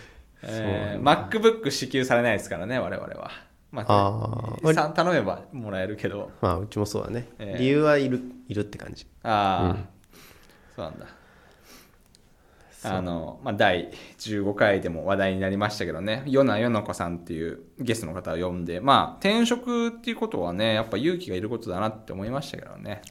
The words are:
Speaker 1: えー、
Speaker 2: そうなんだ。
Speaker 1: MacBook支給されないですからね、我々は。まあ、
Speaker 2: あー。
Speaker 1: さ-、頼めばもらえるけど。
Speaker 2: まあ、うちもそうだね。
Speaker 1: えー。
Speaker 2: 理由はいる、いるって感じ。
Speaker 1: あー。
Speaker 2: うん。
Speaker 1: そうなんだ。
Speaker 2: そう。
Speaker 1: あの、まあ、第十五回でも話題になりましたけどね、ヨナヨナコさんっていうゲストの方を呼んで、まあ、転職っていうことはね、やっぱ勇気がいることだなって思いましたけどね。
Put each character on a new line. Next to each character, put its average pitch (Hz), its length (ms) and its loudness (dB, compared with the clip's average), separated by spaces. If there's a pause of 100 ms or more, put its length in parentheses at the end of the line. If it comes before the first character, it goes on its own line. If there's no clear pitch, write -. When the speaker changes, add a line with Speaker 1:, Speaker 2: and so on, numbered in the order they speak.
(420)
Speaker 1:
え - 60 -12
ー、 110 80 -6
Speaker 2:
そ 110 60 -4
う 107 40 -4
な 104 300 -2
ん 147 340 2
だ。 220 100 0
Speaker 1:
MacBook 226 300 4
支 135 180 -4
給 131 160 2
さ 127 120 4
れ 120 60 6
な 120 80 4
い - 80 4
で - 20 -
す - 100 -10
か 95 60 -4
ら 85 100 -4
ね、 123 120 -2
我 95 180 -4
々 - 180 -8
は。 - 320 -12 (240)
ま 120 120 -6
あ、 - 60 -4
Speaker 2:
あ 110 760 2
ー。 160 120 6
Speaker 1:
さ-、 156 200 2
頼 175 180 4
め 151 80 4
ば 95 220 -2 (100)
も 117 180 -8
ら 95 120 -2
え 95 40 0
る 104 100 -4
け - 120 -2
ど。 101 220 -6 (100)
Speaker 2:
ま 98 100 4
あ、 87 80 2
う 98 80 -4
ち 107 120 -6
も 104 80 2
そ 104 140 -2
う 98 40 -4
だ - 60 -8
ね。 117 180 -6 (100)
Speaker 1:
え 101 180 -8
ー。 - 20 -4
Speaker 2:
理 127 100 4
由 147 140 6
は 147 160 6
い 135 100 2
る、 127 140 0 (260)
い 104 60 -6
る 101 80 0
っ - 20 0
て 107 140 -14
感 - 160 -12
じ。 - 120 -18 (160)
Speaker 1:
あ 95 520 4
ー。 - 20 -4
Speaker 2:
う 98 40 -6
ん。 92 80 -10 (880)
Speaker 1:
そ - 80 -10
う - 40 -6
な 78 40 -10
ん - 80 -16
だ。 - 80 -16 (1600)
Speaker 2:
そ - 180 -12
う。 101 40 -2
Speaker 1:
あ 92 100 0
の、 82 400 -6
ま 139 80 -4
あ、 107 40 -2
第 98 360 4 (280)
十 104 240 -4
五 101 120 0
回 101 260 4
で 87 80 -4
も 80 160 -6
話 98 120 2
題 98 180 2
に 92 60 -2
な 95 80 0
り 98 80 0
ま 104 120 2
し 107 100 -6
た 101 60 -2
け 82 80 -4
ど 80 80 -6
ね、 107 260 -4
ヨ 135 180 6
ナ 107 140 2
ヨ 120 120 2
ナ 107 120 2
コ 104 120 -6
さ 87 140 -4
ん 87 80 -6
っ 85 40 -8
て - 120 -10
い 80 160 -4
う - 120 -8 (180)
ゲ 123 160 0
ス 113 60 -8
ト - 60 -8
の 80 80 -6
方 90 180 -6
を 82 40 -2
呼 87 180 -2
ん 87 100 -4
で、 87 160 -4
ま 113 360 4
あ、 - 20 -20
転 226 280 4
職 240 420 0
っ - 20 -4
て 233 200 -10
い 226 40 -2
う - 20 -14
こ 220 120 -4
と - 120 -4
は 87 120 -2
ね、 110 220 2
や 110 80 2
っ 113 60 -4
ぱ 104 80 -2
勇 165 220 2
気 180 120 -8
が 92 60 -2
い 90 40 -2
る 107 80 -4
こ 117 100 -4
と - 100 -10
だ 90 120 -2
な 110 80 0
っ 110 160 -8
て - 80 -10
思 95 120 -6
い 110 60 -4
ま 135 120 -4
し - 80 -12
た - 80 -10
け - 60 -14
ど - 120 -16
ね。 101 340 -10